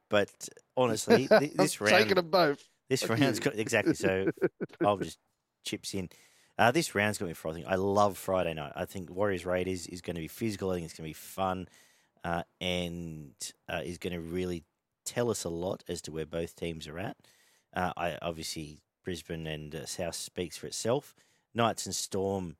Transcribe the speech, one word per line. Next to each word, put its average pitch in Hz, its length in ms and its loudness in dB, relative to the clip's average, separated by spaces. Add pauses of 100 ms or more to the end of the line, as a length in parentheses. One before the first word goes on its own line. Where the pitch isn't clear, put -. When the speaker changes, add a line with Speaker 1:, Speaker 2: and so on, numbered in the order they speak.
Speaker 1:
but - 400 0 (260)
honestly, 127 520 4
Speaker 2:
<laughs> 208 120 8
Speaker 1:
th-, 147 140 2
this - 260 2
Speaker 2:
I'm - 80 4
Speaker 1:
round, 208 160 10
Speaker 2:
taking 196 140 4
'em 175 120 0
both. 156 380 2 (220)
Speaker 1:
this 131 140 2
Speaker 2:
Fuck 113 160 2
Speaker 1:
round's 135 200 4
Speaker 2:
you. - 60 -4
Speaker 1:
got, 139 120 2
exactly, 110 380 2
so 95 320 2 (280)
Speaker 2:
<laughs> - 280 -6
Speaker 1:
I'll 104 140 4
just 80 200 -8 (480)
chips - 280 -6
in. 92 160 -4 (480)
Uh, 113 140 8
this 160 240 0
round's 104 220 4
got 95 100 -4
me 82 60 -6
frothing. 80 340 -8
I 95 80 2
love 98 420 4
Friday 90 360 0
night. 73 220 -6
I 87 100 -2
think 87 260 -12
Warriors 92 340 0
Raiders 90 420 -2
is 87 140 -12
gonna 85 180 -6
be 80 80 -6
physical. 98 440 -4
I 90 40 0
think 87 100 -4
it's 80 120 -14
gonna 80 120 -10
be 78 40 -10
fun, 92 540 -4 (560)
uh, 85 200 -2 (160)
and, 85 720 -4 (360)
uh, 85 140 -2
is 85 140 -8
gonna 90 240 -4
really 87 420 -4 (420)
tell 120 240 0
us 104 140 -2
a 87 60 -4
lot 85 380 -4
as 87 160 -6
to - 80 -12
where 78 140 -6
both 85 300 -6
teams 82 320 -8
are 78 120 -10
at. 101 180 -8 (560)
Uh, 90 220 0
I, 85 260 -4
obviously, 80 580 -8 (240)
Brisbane 82 440 -8
and, 76 280 -8
uh, 73 100 -8
South 85 300 -4
speaks - 420 -8
for - 100 -12
itself. - 460 -2 (400)
Knights 110 320 2
and 98 100 -6
Storm 95 640 -2